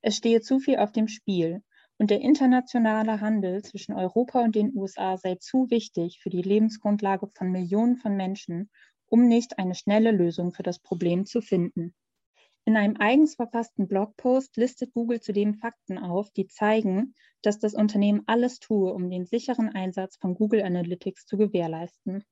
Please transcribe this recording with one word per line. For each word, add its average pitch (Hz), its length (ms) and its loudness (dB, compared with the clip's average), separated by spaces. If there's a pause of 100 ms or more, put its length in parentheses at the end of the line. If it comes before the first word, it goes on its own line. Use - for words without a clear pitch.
Es 214 160 0
stehe 226 240 2
zu 262 180 0
viel 269 180 2
auf 208 140 0
dem 220 160 0
Spiel 180 540 -2 (360)
und 208 120 2
der 208 120 2
internationale 233 1000 2
Handel 208 400 -2
zwischen - 320 -12
Europa 226 480 0
und 226 140 2
den 214 200 0
U 196 100 -4
S 190 120 -10
A 185 200 -4
sei 185 180 -4
zu 254 340 -2
wichtig 196 520 -2
für - 80 -8
die 180 120 -4
Lebensgrundlage 208 960 0
von 185 160 -4
Millionen 202 440 0
von 214 200 -4
Menschen, 190 540 -6 (380)
um 240 200 4
nicht 233 320 2
eine 185 160 -2
schnelle 220 360 2
Lösung 175 420 0
für - 100 -12
das 180 160 -4
Problem 175 460 -2
zu 240 160 -4
finden. 175 520 -2 (720)
In 220 140 4
einem 208 200 2
eigens 269 380 4
verfassten 233 540 -4
Blogpost 233 680 0
listet 247 380 -2
Google 233 260 -2
zudem 208 360 -2
Fakten 214 420 -12
auf, 185 340 -4
die 190 160 -4
zeigen, 214 680 0 (280)
dass 208 180 0
das 214 140 -2
Unternehmen 208 520 2
alles 240 340 0
tue, 190 340 -2
um 180 160 -4
den 180 160 -6
sicheren 233 420 -4
Einsatz 190 480 -6
von 180 180 -4
Google 214 300 0
Analytics 180 640 -6
zu - 100 -8
gewährleisten. 185 960 -4